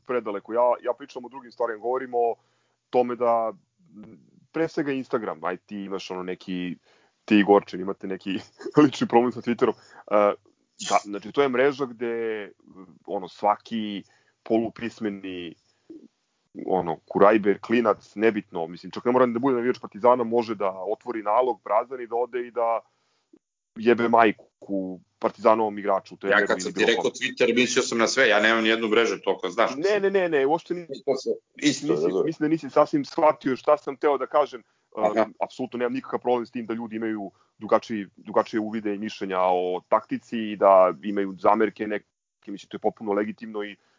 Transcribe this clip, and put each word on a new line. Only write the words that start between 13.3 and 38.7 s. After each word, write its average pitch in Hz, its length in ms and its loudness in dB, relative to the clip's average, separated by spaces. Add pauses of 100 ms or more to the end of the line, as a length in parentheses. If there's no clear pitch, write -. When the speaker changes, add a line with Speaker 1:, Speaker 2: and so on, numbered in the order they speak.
Speaker 1:
polupismeni, 101 1120 -4 (1120)
ono, 87 300 -2
kurajber, 98 640 2
klinac, 113 540 -2
nebitno, 101 520 -2
mislim, 87 260 -14
čak - 120 -10
ne 120 80 0
mora 127 140 4
da 117 120 -2
bude 127 180 0
navijač 120 220 -2
Partizana, 123 460 2
može 113 300 -2
da 98 160 -2
otvori 104 520 -8
nalog 110 420 0
prazan 120 360 -2
i 120 60 -12
da 113 100 -6
ode 123 300 -4
i 120 40 -16
da 117 300 -2 (960)
jebe 117 320 2
majku 98 920 0 (180)
Partizanovom 107 600 0
igraču, 98 360 -4
Speaker 2:
Ja - 40 -20
Speaker 1:
treneru 101 280 2
Speaker 2:
kad 107 100 0
Speaker 1:
ili 92 40 -6
Speaker 2:
sam 95 120 -6
ti 90 60 -8
Speaker 1:
bilo 104 80 2
Speaker 2:
rekao 113 160 2
Speaker 1:
kome. 120 100 0
Speaker 2:
Twitter, 127 420 0
mislio 123 280 2
sam 120 160 -2
na 113 80 2
sve, 127 220 2
ja 104 120 4
nemam 113 220 4
nijednu 113 260 2
mrežu 104 360 2
toliko, 92 240 -2
znaš. 104 280 2
Speaker 1:
Ne, 196 240 0
ne, 196 100 0
ne, 190 180 0
ne, 139 180 2
uopšte 160 280 -2
ni-, 175 160 -10
Speaker 2:
Isto 135 260 -4
se, - 140 -6 (260)
isto, 143 300 0
Speaker 1:
nisi, 151 180 0
Speaker 2:
razumem. 180 220 0
Speaker 1:
mislim 156 220 -2
da - 0 -
nisi 156 220 -2
sasvim 147 340 2
shvatio 139 520 0
šta 151 200 2
sam 139 200 -6
teo 143 220 2
da 127 80 -6
kažem. 131 360 -2 (340)
Speaker 2:
Aha. 107 300 2
Speaker 1:
Um, 104 140 -16
apsolutno - 380 -6
nemam 123 140 -2
nikakav - 260 -6
problem 123 280 0
s - 40 -18
tim 117 160 -8
da 113 80 -4
ljudi 113 220 -8
imaju 110 340 -6 (280)
drugačiji, 107 480 0 (100)
drugačije 110 440 -2
uvide 107 340 -4